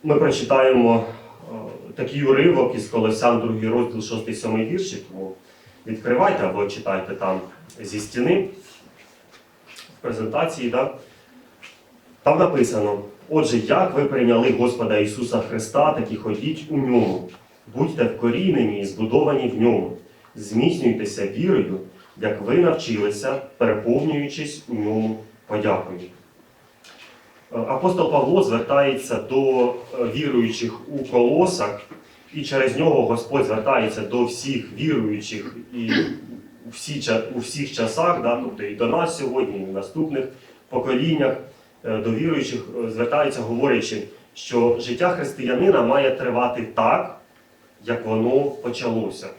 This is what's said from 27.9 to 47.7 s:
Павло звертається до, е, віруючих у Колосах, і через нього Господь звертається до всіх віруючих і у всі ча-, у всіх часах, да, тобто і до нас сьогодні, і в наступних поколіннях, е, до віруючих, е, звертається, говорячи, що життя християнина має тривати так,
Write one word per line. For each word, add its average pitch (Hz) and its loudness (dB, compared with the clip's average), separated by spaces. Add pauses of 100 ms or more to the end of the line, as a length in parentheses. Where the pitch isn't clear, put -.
Павло 147 4
звертається 139 2
до, 127 2
е, - -4 (100)
віруючих 120 0
у 139 -6
Колосах, 139 2 (540)
і 151 -6
через 131 0
нього 147 4
Господь 117 0
звертається 110 0
до 120 0
всіх 120 -6
віруючих 113 -4 (180)
і 117 -4 (720)
у 117 -16
всі 143 -10
ча-, 113 0 (120)
у 120 -4
всіх 139 -8
часах, 127 0
да, 147 0
тобто 107 -8
і 101 -8
до 117 0
нас 165 0
сьогодні, 117 -2
і 95 -6
в 95 -8
наступних 135 -4 (440)
поколіннях, 131 0 (480)
е, 110 -2
до 113 -2
віруючих, 135 -2 (240)
е, 110 -6
звертається, 127 0
говорячи, 117 0 (320)
що 120 2
життя 147 0
християнина 170 2
має 135 4
тривати 123 -2 (120)
так, - 2 (640)